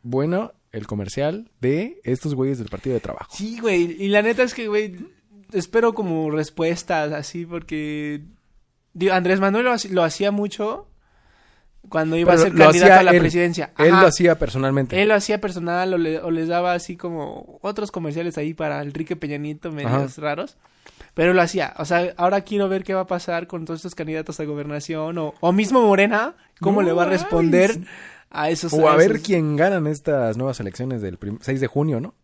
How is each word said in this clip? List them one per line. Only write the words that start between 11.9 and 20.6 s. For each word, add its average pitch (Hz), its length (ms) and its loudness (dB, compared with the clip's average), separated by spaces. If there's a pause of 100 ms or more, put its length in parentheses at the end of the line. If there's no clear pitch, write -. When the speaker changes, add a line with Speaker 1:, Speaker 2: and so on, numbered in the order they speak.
Speaker 2:
iba 170 140 4
Speaker 1:
Pero 165 100 8
Speaker 2:
a 165 40 8
ser 180 100 0
Speaker 1:
lo 160 100 8
Speaker 2:
candidato 175 280 8
Speaker 1:
hacía 185 60 12
Speaker 2:
a 190 40 6
la 180 80 6
Speaker 1:
él. 175 80 8
Speaker 2:
presidencia. 170 580 0
Speaker 1:
Él 156 160 6
Speaker 2:
Ajá. 190 80 8
Speaker 1:
lo 185 60 8
hacía 165 320 4
personalmente. 135 600 -2
Speaker 2:
Él 208 80 2
lo 220 40 4
hacía 208 260 0
personal 180 540 -4
o 175 60 0
le, 160 200 -2
o 165 120 -6
les 165 160 -2
daba 175 260 0
así 175 240 -8
como - 640 -12
otros 208 300 -6
comerciales 165 480 -6
ahí 151 160 -6
para 147 260 -6
Enrique 156 340 -8
Peña 147 220 -8
Nieto, 151 340 -10
medios 143 200 -6 (260)
Speaker 1:
Ajá. 151 40 -14
Speaker 2:
raros. 151 360 -8 (560)